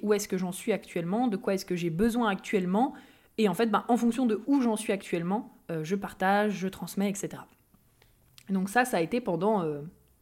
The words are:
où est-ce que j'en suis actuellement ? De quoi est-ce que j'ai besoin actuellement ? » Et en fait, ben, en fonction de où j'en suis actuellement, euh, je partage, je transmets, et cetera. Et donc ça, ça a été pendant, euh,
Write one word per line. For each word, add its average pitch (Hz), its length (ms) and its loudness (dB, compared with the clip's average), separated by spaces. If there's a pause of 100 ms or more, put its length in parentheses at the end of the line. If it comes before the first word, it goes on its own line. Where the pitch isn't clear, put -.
où 208 120 2
est-ce 202 140 -2
que 185 100 -2
j'en 180 140 -2
suis - 180 -4
actuellement ? 190 560 -2
De 196 100 0
quoi 196 180 -2
est-ce 190 120 -4
que 180 80 -2
j'ai 170 160 -2
besoin 220 400 2
actuellement ? » 185 640 0 (440)
Et 214 100 4
en 175 60 0
fait, 233 120 2
ben, 208 220 2
en 240 80 6
fonction 233 280 2
de 214 220 2
où 277 160 4
j'en 226 140 2
suis 214 160 -2
actuellement, 190 680 -4 (140)
euh, 156 100 -4
je 170 140 -2
partage, 196 560 2
je 180 160 -4
transmets, 190 420 -2
et 196 40 -4
cetera. - 340 -8 (1000)
Et 202 40 -4
donc 190 160 0
ça, 247 160 4
ça 233 140 0
a - 20 2
été 196 200 0
pendant, 196 420 0
euh, 151 200 -4 (400)